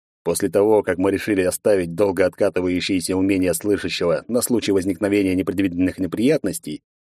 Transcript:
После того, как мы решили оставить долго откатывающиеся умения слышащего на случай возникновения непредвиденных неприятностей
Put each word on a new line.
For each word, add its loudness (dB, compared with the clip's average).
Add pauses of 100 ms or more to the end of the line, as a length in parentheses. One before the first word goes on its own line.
(240)
После -2
того, 4
как -2
мы 2
решили 0
оставить 0
долго 0
откатывающиеся 0
умения 2
слышащего -2
на -2
случай 0
возникновения 0
непредвиденных -2
неприятностей -2 (360)